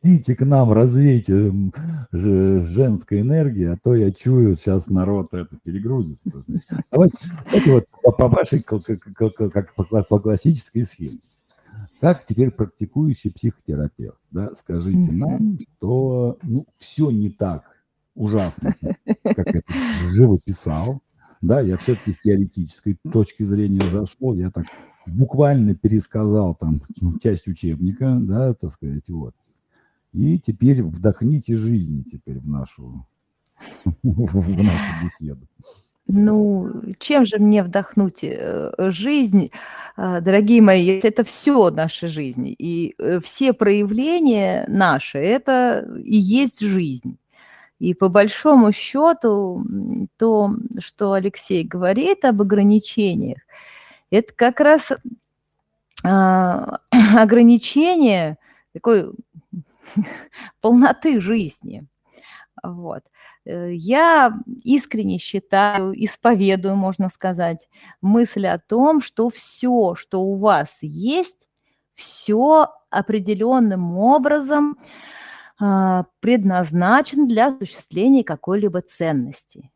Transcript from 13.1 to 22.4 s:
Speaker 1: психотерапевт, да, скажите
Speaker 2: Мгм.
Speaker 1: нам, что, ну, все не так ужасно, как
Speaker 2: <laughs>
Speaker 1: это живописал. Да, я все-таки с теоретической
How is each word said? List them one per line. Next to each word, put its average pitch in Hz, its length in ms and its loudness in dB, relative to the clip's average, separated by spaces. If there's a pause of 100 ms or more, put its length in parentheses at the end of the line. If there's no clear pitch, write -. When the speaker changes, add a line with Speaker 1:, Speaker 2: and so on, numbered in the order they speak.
Speaker 1:
психотерапевт, - 840 -8 (120)
да, 98 260 -8
скажите 95 560 -2
Speaker 2:
Мгм. 85 60 -2
Speaker 1:
нам, 185 400 -2 (200)
что, 123 640 -2
ну, 135 240 -6 (120)
все 151 320 -4
не 104 200 -2
так 90 340 -8 (500)
ужасно, 104 600 -4 (600)
как - 200 -4
Speaker 2:
<laughs> - 0 -
Speaker 1:
это - 200 -6 (180)
живописал. 95 1120 0 (400)
Да, 135 180 2
я 92 180 -2
все-таки 110 340 -4
с - 80 -10
теоретической 98 800 -4 (140)